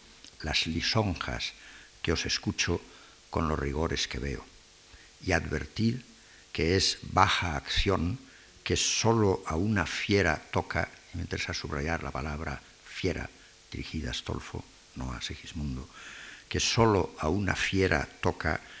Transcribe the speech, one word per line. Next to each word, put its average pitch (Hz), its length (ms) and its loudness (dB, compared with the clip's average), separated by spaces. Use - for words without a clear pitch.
las 78 240 0
lisonjas 82 880 0
que 85 100 2
os - 140 -2
escucho - 540 -2
con 82 180 0
los 76 100 0
rigores 71 500 0
que - 100 -6
veo. 67 260 -6
Y 90 80 0
advertid 82 680 0
que 82 240 2
es - 260 2
baja 87 540 4
acción 92 640 0
que 87 140 0
solo 110 720 4
a 78 100 -2
una 98 300 2
fiera 92 640 2
toca, - 400 0
y 90 40 -6
me 85 60 -4
interesa 85 320 -4
subrayar 78 480 -4
la 67 80 -6
palabra 73 500 -6
fiera, - 460 -4
dirigida - 380 -6
a - 40 -4
Astolfo, - 520 -6
no 64 160 -6
a 57 100 -10
Segismundo, 71 640 -8
que 87 120 -2
solo 107 580 4
a 78 100 -2
una 92 260 2
fiera 87 540 2
toca, - 400 0